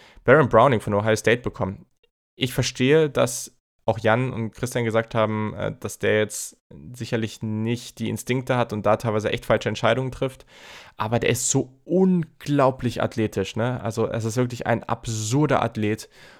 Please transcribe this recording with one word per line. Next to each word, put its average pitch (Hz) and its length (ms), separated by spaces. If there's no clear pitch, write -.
Baron 135 240
Browning 117 320
von - 140
Ohio 107 200
State 117 280
bekommen. 98 420
Ich 127 180
verstehe, 139 560
dass 127 460
auch 110 120
Jan 117 340
und 113 200
Christian 123 320
gesagt 113 320
haben, 107 380
äh, 104 260
dass - 180
der 104 200
jetzt - 400
sicherlich 117 500
nicht 110 560
die 110 100
Instinkte 127 480
hat 120 160
und 107 140
da 107 120
teilweise 107 340
echt - 120
falsche 113 240
Entscheidungen 120 440
trifft. - 340
Aber 110 220
der - 120
ist - 200
so - 340
unglaublich 147 1200
athletisch, 107 540
ne? 120 260
Also 113 240
es 110 180
ist 113 120
wirklich 123 300
ein 117 180
absurder 117 760
Athlet 107 460